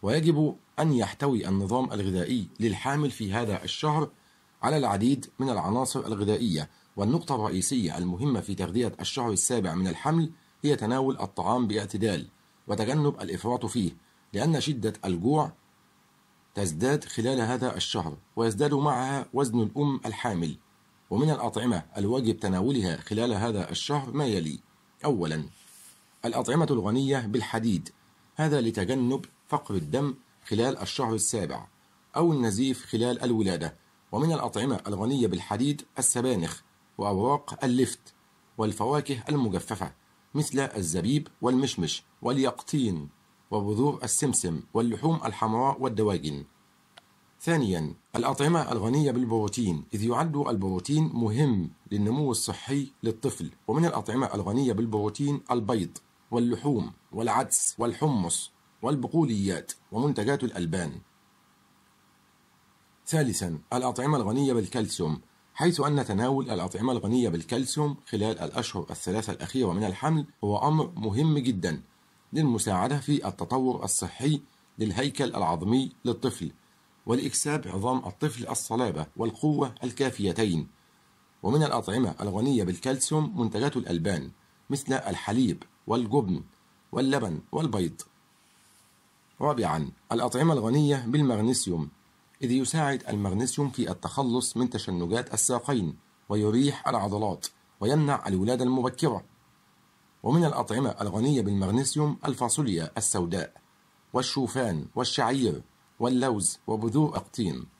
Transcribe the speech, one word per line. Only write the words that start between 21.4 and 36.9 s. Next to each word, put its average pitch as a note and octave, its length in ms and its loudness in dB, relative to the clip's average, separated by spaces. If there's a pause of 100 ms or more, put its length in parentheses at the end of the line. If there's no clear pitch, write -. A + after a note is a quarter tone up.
الواجب A2 420 0
تناولها F#2+ 580 0
خلال A2+ 360 -2
هذا G#2 380 -2
الشهر C3+ 400 -4
ما C#3 160 0
يلي: D#2+ 320 -2 (460)
أولًا، E2 400 0 (800)
الأطعمة A#2+ 460 2
الغنية C3 480 2
بالحديد، A2 680 0 (480)
هذا D3+ 240 2
لتجنب A#2+ 640 0 (240)
فقر - 260 -2
الدم D3 400 0 (340)
خلال A#2 300 0
الشهر A2+ 360 -2
السابع، E2+ 520 -2 (500)
أو E3 160 4
النزيف B2 540 0
خلال A#2+ 360 0
الولادة. F#2+ 540 0 (360)
ومن D3+ 200 2
الأطعمة A#2 540 -2
الغنية A2 400 0
بالحديد G#2+ 560 0 (160)
السبانخ A2+ 600 0 (380)